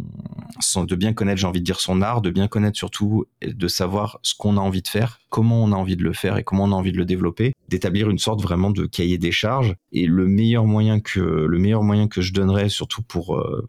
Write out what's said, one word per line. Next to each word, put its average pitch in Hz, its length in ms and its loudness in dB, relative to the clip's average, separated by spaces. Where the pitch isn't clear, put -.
son, - 240 -2
de 92 120 -2
bien 107 180 0
connaître, 101 280 0
j'ai 95 60 2
envie 90 120 -2
de 87 60 -2
dire, 90 140 -2
son 92 240 0
art, 117 180 0
de 90 80 0
bien 95 180 2
connaître 104 300 0
surtout, 104 480 -2
et - 100 -6
de 90 160 -4
savoir 95 540 -4
ce - 140 -4
qu'on 104 220 2
a - 20 0
envie 95 240 -2
de - 40 -12
faire, 113 320 -2
comment 117 340 2
on 107 80 4
a 101 40 2
envie 92 220 0
de 87 60 -2
le 85 100 0
faire 101 240 -2
et - 60 -2
comment 98 220 0
on 101 60 2
a 95 40 2
envie 92 160 0
de 87 60 -2
le 90 80 0
développer, 92 480 0
d'établir 101 440 0
une 85 80 0
sorte 101 240 -2
vraiment 92 260 2
de 98 160 0
cahier 90 320 0
des 85 140 -2
charges. 117 420 0
Et 87 140 0
le 92 220 4
meilleur 113 380 4
moyen 107 340 4
que, - 200 -2
le 82 380 0
meilleur 104 240 2
moyen 104 260 4
que 92 140 -4
je 92 100 -2
donnerais, 98 380 2
surtout - 320 -6
pour, 82 360 -4
euh, - 320 -4